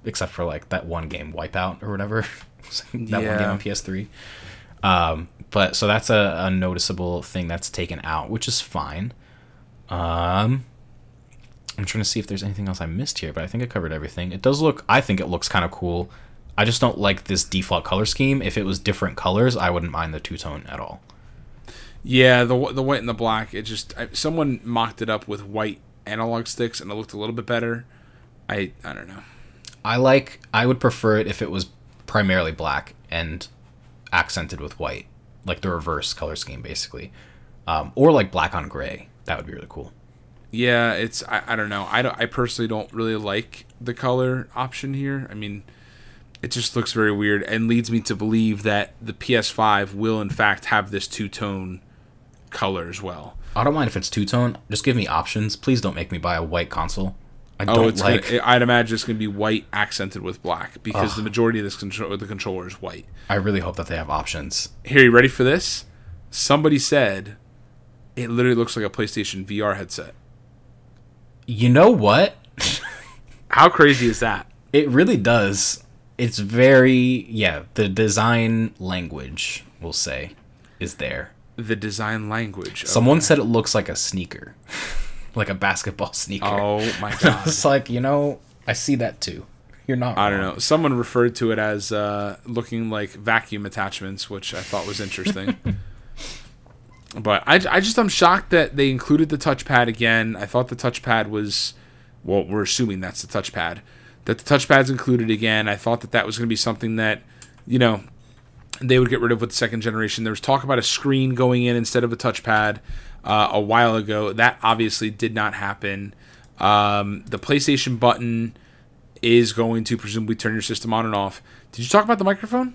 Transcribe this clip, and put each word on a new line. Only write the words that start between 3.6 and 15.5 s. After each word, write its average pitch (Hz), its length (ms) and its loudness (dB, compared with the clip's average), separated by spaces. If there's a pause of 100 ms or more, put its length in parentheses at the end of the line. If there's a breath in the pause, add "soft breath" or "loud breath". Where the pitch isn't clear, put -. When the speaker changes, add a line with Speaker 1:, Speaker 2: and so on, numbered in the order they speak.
Speaker 1:
S 101 100 -4
three. 95 280 -8 (760 loud breath)
Um, 85 460 2 (220)
but, - 260 2
so 107 100 0
that's 107 240 2
a, 101 280 4
a 92 120 0
noticeable 90 720 -2
thing 90 260 -6
that's 85 200 -6
taken 85 360 -8
out, 78 260 -6
which 117 180 -4
is - 120 0
fine. 82 520 -8 (760 soft breath)
Um, 90 760 0 (1120)
I'm 98 60 -4
trying 107 180 -4
to 98 60 -2
see 113 120 -2
if 98 60 -8
there's 98 160 -6
anything 98 260 -6
else 92 120 -6
I 82 60 -6
missed 98 320 -6
here, 78 140 -8
but 80 100 -8
I 87 40 -6
think 117 160 -6
I 123 40 -4
covered 85 260 -6
everything. 80 400 -8
It 92 100 -10
does 139 180 2
look, 156 280 0
I 131 120 6
think 95 200 0
it 78 60 -4
looks 87 220 -4
kinda 87 220 0